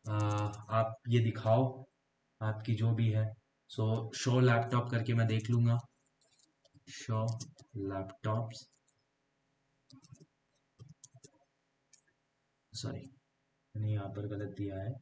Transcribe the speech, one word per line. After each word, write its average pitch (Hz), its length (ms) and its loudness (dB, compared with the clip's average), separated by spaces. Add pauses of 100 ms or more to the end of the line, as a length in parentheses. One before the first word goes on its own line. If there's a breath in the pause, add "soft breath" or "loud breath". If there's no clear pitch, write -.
अ, 110 80 -4 (560)
आप 110 260 2 (140)
ये 120 100 4
दिखाओ 113 680 2 (560)
आपकी 110 340 0
जो 113 160 2
भी 113 180 4
है, 110 240 2 (380)
so 113 420 -2
show 127 260 2
laptop 120 500 4
करके 117 240 0
मैं 113 140 4
देख 110 220 0
लूँगा, 117 280 4 (1120)
Show 110 360 -2 (520)
laptops, 98 920 -6 (4000)
Sorry - 320 -8 (680)
मैंने 107 180 -2
यहाँ 98 160 -4
पर 101 180 -8
गलत 101 300 -8
दिया 98 180 -6
है। 98 260 -6